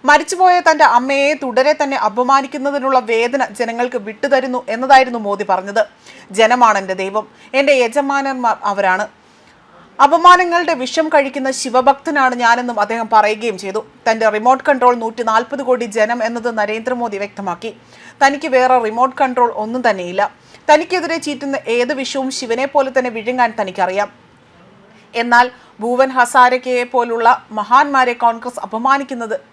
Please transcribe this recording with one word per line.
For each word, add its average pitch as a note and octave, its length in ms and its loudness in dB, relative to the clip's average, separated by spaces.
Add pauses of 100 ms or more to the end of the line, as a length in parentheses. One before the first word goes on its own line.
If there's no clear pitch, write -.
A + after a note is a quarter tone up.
മരിച്ചുപോയ F4 640 2
തന്റെ D#4 140 4
അമ്മയെ C#4 500 2
തുടരെ C4+ 480 0
തന്നെ C#4 140 -2
അപമാനിക്കുന്നതിനുള്ള C4 1000 0
വേദന A#3 460 0
ജനങ്ങൾക്ക് A#3 540 -6
വിട്ടുതരുന്നു B3+ 680 -2
എന്നതായിരുന്നു B3+ 500 4
മോദി G3+ 300 -4
പറഞ്ഞത്. G3+ 360 -2 (460)
"ജനമാണ് A3 480 4
എന്റെ F#3+ 160 -4
ദൈവം, G3 320 -4 (280)
എന്റെ C4+ 180 2
യജമാനന്മാർ C4+ 920 0
അവരാണ്. G3 440 -2 (920)
അപമാനങ്ങളുടെ E4+ 720 4
വിഷം C4+ 340 -4
കഴിക്കുന്ന C#4 420 0
ശിവഭക്തനാണ് C4 840 0
ഞാനെന്നും" A#3+ 460 0
അദ്ദേഹം A3 320 -4
പറയുകയും G#3+ 460 2
ചെയ്തു. G3 280 -8 (240)
തന്റെ A3 180 0
റിമോട്ട് A#3 400 0
കൺട്രോൾ B3 260 4
നൂറ്റിനാൽപത് A3+ 680 -4
കോടി B3 220 -2
ജനം A3+ 400 -2
എന്നത് A#3 340 -4
നരേന്ദ്രമോദി A3+ 580 -4
വ്യക്തമാക്കി. G3+ 600 -8 (500)
തനിക്ക് C#4+ 220 -2
വേറെ B3+ 300 4
റിമോട്ട് A#3+ 420 -2
കൺട്രോൾ B3 340 0
ഒന്നും A#3 360 -2
തന്നെയില്ല. F#3 400 -2 (420)
തനിക്കെതിരെ E4 460 0
ചീറ്റുന്ന C#4 480 -8
ഏത് A#3+ 280 -2
വിഷവും C4+ 360 -6
ശിവനെ B3+ 360 -4
പോലെ C#4 320 0
തന്നെ B3 120 -2
വിഴുങ്ങാൻ A3+ 500 -2
തനിക്കറിയാം. F#3+ 520 -4 (1000)
എന്നാൽ A#3+ 360 2 (300)
ഭൂവൻ B3 300 0
ഹസാരയ്ക്കയെ B3+ 720 2
പോലുള്ള A#3 680 0
മഹാന്മാരെ B3+ 640 2
കോൺഗ്രസ് A#3 500 -4
അപമാനിക്കുന്നത് A#3 760 -4 (120)